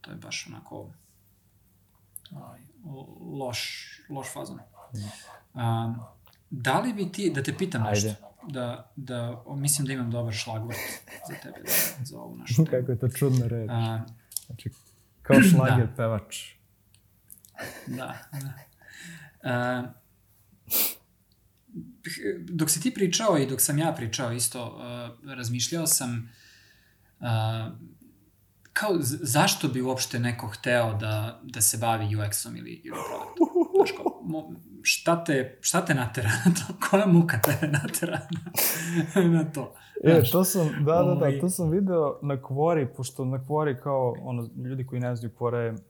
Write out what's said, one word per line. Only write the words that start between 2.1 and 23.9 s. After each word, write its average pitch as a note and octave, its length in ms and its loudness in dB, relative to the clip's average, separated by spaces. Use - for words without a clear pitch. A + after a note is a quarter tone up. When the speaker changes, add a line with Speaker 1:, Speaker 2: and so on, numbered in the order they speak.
Speaker 1:
ovaj, B2+ 280 -18
lo-, C#3+ 540 -14
loš, - 220 -6
loš C3+ 220 -10
fazon. C3+ 260 -10
Speaker 2:
Da. G#2 160 -8
Speaker 1:
A, A#2 400 -2
da C3 300 0
li A#3+ 120 -2
bi G3+ 200 -4
ti, G3 180 0
da C#3 120 -2
te - 120 -4
pitam F3 280 -2
Speaker 2:
Ajde. G#2+ 100 0
Speaker 1:
nešto, G#2 220 0
da, B2 520 -8
da, A#2+ 500 -8
o, C#3+ 100 -8
mislim C#3+ 300 0
da C3+ 60 -4
imam B2 180 -4
dobar A#2 240 -4
šlagvort A2+ 440 -6
za D3 80 -10
tebe, - 220 -16
da, - 460 -2
za B2 140 -12
ovu A#2+ 180 -14
našu A#2+ 180 -4
Speaker 2:
<laughs> - 20 6
Speaker 1:
temu. D#3+ 160 8
Speaker 2:
Kako B2+ 200 0
je A2+ 80 0
to B2+ 80 2
čudna B2+ 380 2
reč. A2+ 240 -4
Speaker 1:
A, A2+ 300 0
Speaker 2:
Znači, - 240 -10
kao - 200 6
šlager B2+ 460 8
Speaker 1:
<clears throat> - 0 -
da. - 60 -10
Speaker 2:
pevač. A2+ 500 -4
Speaker 1:
Da, B2+ 320 -8
da. C#3 200 -10
A, B2 380 -2
dok F3 300 -2
si E3 100 0
ti B3 120 0
pričao G3 460 2
i C3+ 80 2
dok C3 140 -4
sam D3 180 2
ja D#3+ 140 2